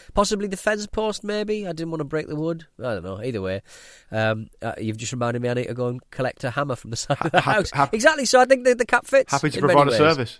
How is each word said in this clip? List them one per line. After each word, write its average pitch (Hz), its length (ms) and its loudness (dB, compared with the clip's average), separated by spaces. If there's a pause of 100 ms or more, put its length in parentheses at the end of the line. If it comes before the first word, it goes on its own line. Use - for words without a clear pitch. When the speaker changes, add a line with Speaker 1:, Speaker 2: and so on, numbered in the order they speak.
(160)
Speaker 1:
possibly 202 320 0
the 185 100 -8
fence 208 300 -2
post, 214 360 -4
maybe. 208 440 -4
I 170 60 -6
didn't 165 180 -8
want 160 80 -6
to 147 60 -6
break 151 220 -4
the 151 80 -8
wood. 160 300 -4 (140)
I 120 160 -4
don't 85 80 -6
know. 95 180 -8
Either 117 180 -4
way, 95 220 -4 (500)
um, 110 360 0 (160)
uh, 113 180 -6
you've 110 160 -4
just 117 140 -8
reminded 120 320 -2
me 120 60 -2
I 120 40 -2
need 123 140 -2
to 127 80 -6
go 123 140 -2
and 123 200 -8
collect - 340 -6
a 131 60 -4
hammer 143 260 -4
from - 140 -14
the 117 80 -6
<laughs> - 0 -
side - 240 -2
of 170 100 0
the 180 100 4
Speaker 2:
Ha-, - 120 0
Speaker 1:
house. 208 160 0
Speaker 2:
hap-, 143 240 0
Speaker 1:
Exactly. 277 320 2
So 254 160 6
I 254 40 6
think 254 200 4
the, 247 80 6
the 240 140 -2
cat - 180 2
fits - 260 2
Speaker 2:
happy 143 200 2
to - 80 -8
Speaker 1:
in 139 40 2
Speaker 2:
provide 147 220 6
Speaker 1:
many 120 120 2
Speaker 2:
a - 40 4
Speaker 1:
ways. 160 140 8
Speaker 2:
service. 123 240 -6